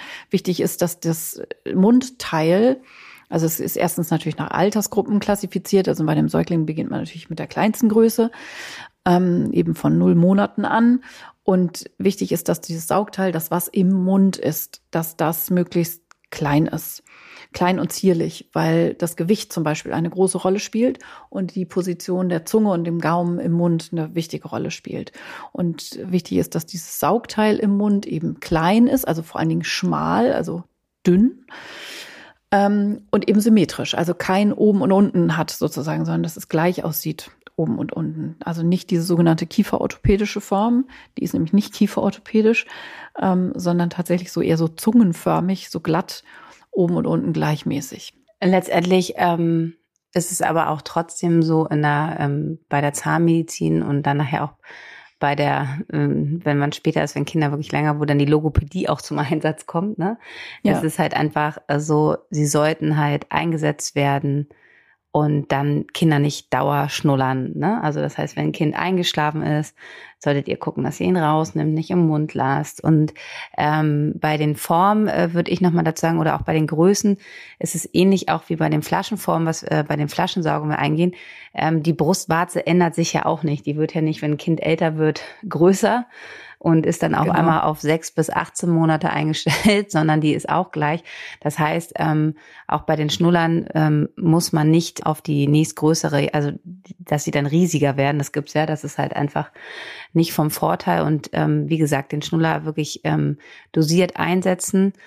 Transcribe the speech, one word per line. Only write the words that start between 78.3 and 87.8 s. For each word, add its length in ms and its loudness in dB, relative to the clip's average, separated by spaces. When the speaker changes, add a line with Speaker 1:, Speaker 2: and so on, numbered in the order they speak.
Speaker 2:
wie 80 -2
bei 120 0
den 140 0
Flaschenformen, 640 -2
was, 160 -4
äh, 240 0
bei 100 -2
den 120 -2
Flaschensaugungen 640 -2
wir 60 -2
eingehen. 340 2
Ähm, 280 0
die 120 0
Brustwarze 720 0
ändert 280 2
sich 200 0
ja 100 0
auch 180 -2
nicht. 220 -2
Die 120 -4
wird 180 -2
ja 80 -2
nicht, 180 0
wenn 120 -2
ein 60 -2
Kind 240 -2
älter 360 0
wird, 240 0
größer 580 4
und 280 2
ist 160 0
dann 120 0
auf 120 2
Speaker 1:
Genau. 100 2
Speaker 2:
einmal 240 2
auf 200 -2